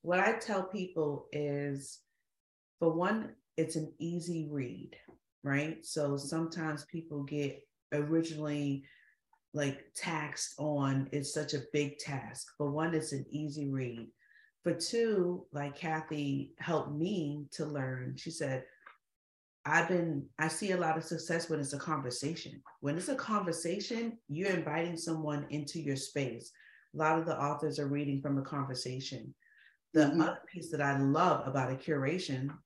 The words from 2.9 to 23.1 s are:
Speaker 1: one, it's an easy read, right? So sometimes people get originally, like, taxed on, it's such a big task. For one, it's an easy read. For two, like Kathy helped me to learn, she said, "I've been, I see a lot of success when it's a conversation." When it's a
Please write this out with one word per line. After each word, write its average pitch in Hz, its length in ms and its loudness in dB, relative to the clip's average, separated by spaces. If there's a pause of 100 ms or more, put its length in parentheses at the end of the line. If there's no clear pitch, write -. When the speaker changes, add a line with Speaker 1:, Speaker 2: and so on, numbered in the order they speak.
Speaker 1:
one, 196 380 2 (260)
it's 160 200 0
an 156 220 -2
easy 165 520 -2
read, 131 400 -4 (540)
right? 143 420 0
So 143 320 0
sometimes 160 680 -2
people 165 360 -8
get 139 400 -2 (300)
originally, 147 880 0 (720)
like, 139 260 0 (160)
taxed 147 600 -4
on, 139 520 2
it's 143 220 -2
such 151 220 -2
a 139 80 0 (100)
big 143 260 2
task. 123 500 -6 (100)
For 147 120 0
one, 160 240 0
it's 151 180 0
an 135 180 -4
easy 147 400 -2
read. 120 380 -4 (540)
For 170 120 2
two, 190 760 2
like 143 240 -4
Kathy 151 840 -2
helped 147 340 0
me 151 600 -2
to 160 120 -4
learn, 131 540 -4
she 165 120 -8
said, 143 340 -4 (1000)
"I've 170 240 6
been, 165 380 4 (120)
I 156 100 2
see 190 240 0
a 180 40 4
lot 160 220 4
of 160 60 -2
success 170 440 -2
when 151 120 2
it's 139 120 -2
a 139 60 -4
conversation." 143 840 -4 (180)
When 143 180 0
it's 190 100 -4
a 277 60 0